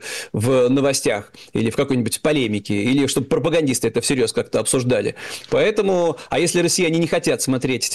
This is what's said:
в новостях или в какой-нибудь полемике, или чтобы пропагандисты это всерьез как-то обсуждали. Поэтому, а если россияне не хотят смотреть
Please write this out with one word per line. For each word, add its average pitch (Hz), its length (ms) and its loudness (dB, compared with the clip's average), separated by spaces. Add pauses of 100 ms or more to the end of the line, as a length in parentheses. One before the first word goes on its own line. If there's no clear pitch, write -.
(340)
в 123 360 4
новостях 131 640 0 (220)
или 113 160 0
в 107 60 -6
какой-нибудь 120 460 0
полемике, 110 540 0
или 127 320 2
чтобы 131 200 -2
пропагандисты 151 600 0
это - 140 0
всерьез 127 320 0
как-то - 260 -2
обсуждали. 113 560 0 (340)
Поэтому, 180 680 2 (120)
а 131 100 0
если 175 220 0
россияне 165 380 2
не 170 80 2
хотят 160 340 0
смотреть 131 540 -2